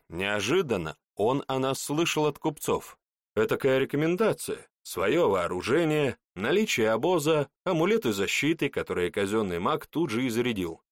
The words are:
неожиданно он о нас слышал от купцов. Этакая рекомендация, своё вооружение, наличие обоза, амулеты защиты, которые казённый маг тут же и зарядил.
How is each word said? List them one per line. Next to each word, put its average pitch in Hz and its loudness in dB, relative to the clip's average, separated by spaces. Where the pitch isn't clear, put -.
неожиданно 101 -2
он 127 0
о 131 -2
нас 131 -2
слышал 151 0
от 147 -2
купцов. - -4
Этакая 131 2
рекомендация, 160 -2
своё 120 2
вооружение, 110 0
наличие 123 0
обоза, 151 2
амулеты 180 2
защиты, 135 0
которые 87 -2
казённый 101 0
маг 143 -2
тут 156 -2
же 120 0
и 127 0
зарядил. 110 -2